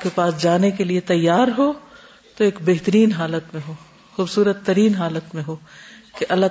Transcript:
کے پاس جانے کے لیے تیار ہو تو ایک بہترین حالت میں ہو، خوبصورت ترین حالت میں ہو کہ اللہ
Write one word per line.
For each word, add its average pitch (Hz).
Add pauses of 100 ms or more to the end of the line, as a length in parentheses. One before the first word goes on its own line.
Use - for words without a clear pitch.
کے 185
پاس 170
جانے 180
کے 196
لیے 180
تیار 175 (100)
ہو 285 (640)
تو 220
ایک 202 (100)
بہترین 202
حالت 165
میں 156
ہو، 160 (420)
خوبصورت 196
ترین 208
حالت 160
میں 156
ہو 160 (640)
کہ -
اللہ 185